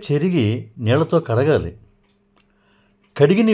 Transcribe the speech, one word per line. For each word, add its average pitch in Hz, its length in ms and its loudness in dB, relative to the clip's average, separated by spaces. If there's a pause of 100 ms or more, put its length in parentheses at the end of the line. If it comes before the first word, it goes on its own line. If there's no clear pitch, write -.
చెరిగి 147 420 0 (380)
నీళ్ళతో 160 320 0 (120)
కడగాలి. 113 420 0 (1400)
కడిగిన 190 380 2